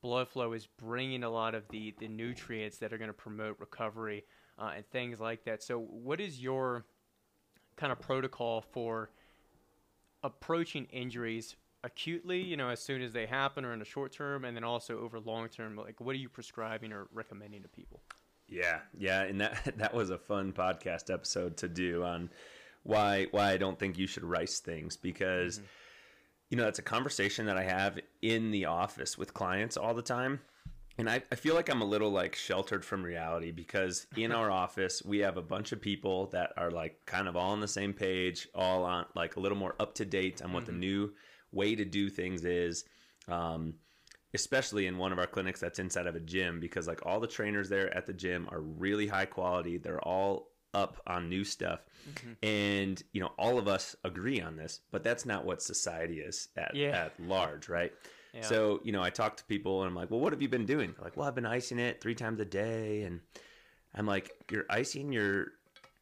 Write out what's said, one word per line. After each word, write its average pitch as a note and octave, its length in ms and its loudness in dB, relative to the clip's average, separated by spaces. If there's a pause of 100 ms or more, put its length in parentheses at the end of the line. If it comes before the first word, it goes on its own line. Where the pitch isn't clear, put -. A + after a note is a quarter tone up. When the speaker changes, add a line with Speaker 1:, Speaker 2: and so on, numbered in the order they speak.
Speaker 1:
blood B2 260 2
flow A#2+ 260 -2
is A2+ 140 -6
bringing B2 560 -4
a A#2 80 0
lot A2+ 240 2
of G#2+ 140 -6
the, G#2+ 320 -6
the A2 80 -8
nutrients A2 680 -6
that A2 140 -6
are A2 60 -6
gonna G#2+ 140 -6
promote G#2+ 480 -8
recovery, G#2+ 640 -6 (340)
uh, G#2+ 180 -6
and G#2 140 -14
things A#2+ 300 -4
like A2+ 240 -4
that. A2 180 -4
So A#2+ 160 -2
what A#2+ 420 -6
is D#3 220 -6
your B2+ 420 0 (920)
kind C#3+ 160 -2
of B2 80 -4
protocol B2+ 600 0
for A2+ 500 -4 (1120)
approaching E3 640 -2
injuries A#2 720 -6 (260)
acutely, E3+ 600 -4
you F3 140 -4
know, B2+ 140 -2
as A#2+ 100 -4
soon C3 220 -4
as A#2 100 -4
they A2+ 140 -2
happen C3+ 380 0
or A#2+ 80 -4
in A2+ 60 -6
the G#2 60 -8
short C#3 280 -6
term, C#3+ 320 -6
and A#2 120 -6
then A2+ 80 -4
also A#2 340 -2
over A2+ 220 -8
long A2+ 280 -4
term? A2 280 -10
Like, A2 240 -12
what B2+ 140 -4
are C3 40 -4
you C3 100 -8
prescribing A2+ 640 -8
or G2+ 200 -10
recommending G#2 500 -12
to - 60 -20
people? - 320 -20 (480)
Speaker 2:
Yeah, F2 320 0 (160)
yeah, F#2+ 260 4
and G2 180 0
that, G#2+ 340 -2
<laughs> - 40 -16
that A2 160 0
was G#2+ 160 2
a F2+ 80 -2
fun F#2+ 340 -2
podcast F#2 600 0
episode F2+ 460 0
to F2+ 100 -2
do F2 360 2
on F2 260 -2 (520)
why, G2+ 480 6
why G2+ 220 6
I F#2+ 40 8
don't F#2+ 220 2
think F#2 200 0
you F#2 80 4
should E2 180 -6
rice E2+ 360 0
things, E2 360 -6
because F#2 600 0
Speaker 1:
Mm-hmm. G2 80 -14 (840)
Speaker 2:
you A#2 80 0
know, A#2 60 4
that's G#2+ 140 2
a - 40 -6
conversation A2 640 0
that G2 100 2
I F#2 80 2
have F#2+ 340 2 (240)
in A2+ 280 4
the G2 160 2
office E2+ 520 0
with - 160 -6
clients G2 420 0
all A2+ 180 2
the A#2 80 0
time. B2+ 380 0 (560)
And A2+ 140 2
I, C3 120 2 (100)
I - 20 0
feel D#3+ 220 4
like E3+ 120 4
I'm C3 140 2
a - 40 4
little, G#2 260 4
like, F2+ 240 2
sheltered F#2+ 480 0
from F#2+ 180 -2
reality E2 480 -2
because F#2 560 -2 (100)
in A2+ 160 0
Speaker 1:
<laughs> A#2 80 2
Speaker 2:
our A2 100 4
office, F#2 540 2
we G2+ 140 2
have G2 180 4
a F2+ 60 -2
bunch G2+ 300 -4
of G#2+ 80 -4
people G2 480 0
that F2+ 280 0
are, F2 140 0
like, E2 360 -4
kind F#2 200 0
of F2 80 -2
all F2+ 160 4
on G#2 100 2
the G#2 60 0
same G2+ 260 0
page, F#2 600 2
all F#2 300 4
on, F2 220 2 (100)
like, E2+ 180 0
a G2+ 60 -2
little G2 180 2
more F#2 220 0
up - 160 0
to G#2+ 80 0
date F#2+ 380 2
on F2+ 100 -4
what - 140 0
the A2 60 -6
Speaker 1:
Mm-hmm. F2 80 -4
Speaker 2:
new G2 320 2 (380)
way G#2 240 4
to G#2 100 2
do G2 260 2
things F2+ 340 -2
is, F2 400 2 (420)
um, E2 480 -2 (600)
especially G#2 520 2
in F#2 120 0
one F#2 140 2
of F2+ 60 2
our F2+ 80 4
clinics F#2 320 -2
that's F2 220 -2
inside F2+ 260 -2
of E2 80 0
a E2 60 -4
gym, E2+ 400 0
because, E2+ 260 -2
like, E2 180 -4
all F#2+ 140 2
the A#2 80 2
trainers G#2 420 0
there G2 280 2
at F#2 100 -2
the - 60 -4
gym F2+ 400 -2
are E2 80 -4
really F#2+ 480 0
high G2 180 2
quality. F2+ 520 0
They're D#2+ 240 -2
all F#2+ 500 2 (220)
up G2+ 340 2
on F2 200 0
new F#2 160 2
stuff. F2 360 -2 (280)
Speaker 1:
Mm-hmm. C3 240 -14 (120)
Speaker 2:
And, G2+ 580 2 (100)
you G2 80 0
know, F2+ 160 0
all B2 220 6
of G#2 80 2
us G2 380 2
agree F#2+ 360 0
on E2 160 -4
this, D#2+ 240 -8 (120)
but F2+ 100 0
that's D#2+ 240 2
not G2 180 -2
what F2 180 -2
society E2 580 -2
is - 360 -6
at, - 200 -2
Speaker 1:
Yeah. C#3+ 140 2
Speaker 2:
at E2+ 300 -2
large, E2+ 480 0
right? F2 240 2 (400)
Speaker 1:
Yeah. A#2 100 -12
Speaker 2:
So, G#2+ 400 4
you A2+ 80 -2
know, G2+ 100 2
I F2+ 100 2
talk A2 260 0
to - 80 -16
people F#2+ 380 0
and F#2 60 2
I'm F2 60 -2
like, F2 160 -4
"Well, A2+ 80 2
what D3+ 140 4
have C3+ 100 -2
you C3+ 60 2
been A#2 180 2
doing?" B2+ 260 2
They're - 120 -12
like, - 120 -8
"Well, C#3+ 120 0
I've B2+ 80 -2
been A#2+ 100 0
icing A#2+ 320 0
it A#2+ 220 0
three A#2 160 -2
times A2+ 240 -2
a G#2 40 0
day." G#2+ 600 0
And F2 160 -4 (720)
I'm G#2 120 0
like, G2 260 0 (180)
"You're A2 180 0
icing C#3 440 0
your, G2+ 400 2 (500)